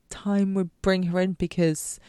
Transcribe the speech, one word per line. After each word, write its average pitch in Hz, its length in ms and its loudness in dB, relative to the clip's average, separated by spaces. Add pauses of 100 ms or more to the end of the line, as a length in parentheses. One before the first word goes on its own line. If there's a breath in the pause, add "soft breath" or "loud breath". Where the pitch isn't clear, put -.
time 196 460 0
we 190 80 0 (180)
bring 190 220 2 (100)
her 180 80 0
in 185 140 0
because - 760 -2